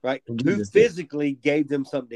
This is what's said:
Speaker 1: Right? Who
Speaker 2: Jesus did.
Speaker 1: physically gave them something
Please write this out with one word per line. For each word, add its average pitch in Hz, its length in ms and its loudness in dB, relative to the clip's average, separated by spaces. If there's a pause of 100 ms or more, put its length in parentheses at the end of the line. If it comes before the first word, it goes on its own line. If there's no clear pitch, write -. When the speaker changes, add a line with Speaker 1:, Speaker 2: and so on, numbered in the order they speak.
Speaker 1:
Right? 135 200 -4
Who 117 100 -8
Speaker 2:
Jesus 196 340 -2
did. 214 120 6
Speaker 1:
physically 147 500 -2
gave 143 360 0
them 139 160 -4
something 127 320 -8